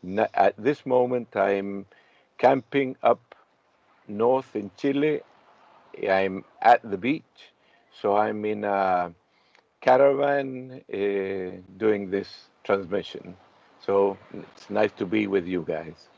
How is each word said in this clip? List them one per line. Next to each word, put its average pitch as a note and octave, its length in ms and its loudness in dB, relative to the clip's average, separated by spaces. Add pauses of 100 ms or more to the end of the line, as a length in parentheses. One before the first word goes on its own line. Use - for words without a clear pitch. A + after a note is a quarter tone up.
n-, G2 320 -2
at F#2+ 240 4
this B2 280 -2
moment, B2 500 0
I'm G2 500 -2 (520)
camping C3+ 640 2
up - 320 0 (720)
north B2 480 -2
in G2+ 200 -8
Chile. C#3+ 460 -2 (880)
I'm F#2+ 360 0 (180)
at A#2+ 260 6
the G2 100 -6
beach, - 540 -6 (500)
so G2+ 140 4
I'm G#2+ 280 2
in G#2+ 200 -4
a F#2 500 0 (680)
caravan, C3+ 1000 2 (100)
uh, G2 680 -4 (160)
doing G2+ 320 0
this - 400 -6 (140)
transmission. F#2+ 720 -4 (500)
So G2 320 2 (140)
it's - 380 -18
nice G#2 240 0
to G#2 120 -6
be G#2+ 220 0
with F#2+ 180 0
you F2+ 200 -4
guys. D#2+ 520 -8